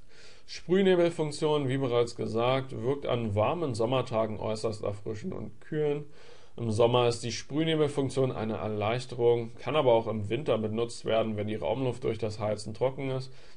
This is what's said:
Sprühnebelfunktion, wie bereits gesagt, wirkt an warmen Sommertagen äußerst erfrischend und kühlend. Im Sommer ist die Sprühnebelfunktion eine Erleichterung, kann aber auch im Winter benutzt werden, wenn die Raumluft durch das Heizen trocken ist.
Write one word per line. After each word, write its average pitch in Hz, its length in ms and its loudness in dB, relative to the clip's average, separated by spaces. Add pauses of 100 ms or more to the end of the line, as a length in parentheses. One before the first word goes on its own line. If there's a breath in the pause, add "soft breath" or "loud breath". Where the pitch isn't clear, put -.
(480 soft breath)
Sprühnebelfunktion, 165 1200 2
wie 135 100 0
bereits 120 360 2
gesagt, 120 680 0
wirkt 139 240 -2
an 117 260 0
warmen 135 400 2
Sommertagen 113 640 0
äußerst 110 440 -2
erfrischend 104 500 -6
und - 260 -8
kühlend. 151 460 -2 (500 loud breath)
Im 117 140 -2
Sommer 120 380 6
ist 117 160 0
die 117 80 -4
Sprühnebelfunktion 139 1000 0
eine 107 260 -4
Erleichterung, 117 960 0
kann - 200 -4
aber 131 180 6
auch 113 120 6
im 107 240 -2
Winter 127 300 2
benutzt 110 440 -2
werden, 110 320 2
wenn 104 120 -2
die 107 80 -4
Raumluft 120 480 -2
durch 113 160 -2
das 107 200 -4
Heizen 107 360 -4
trocken 135 340 -2
ist. 131 240 -4 (240 soft breath)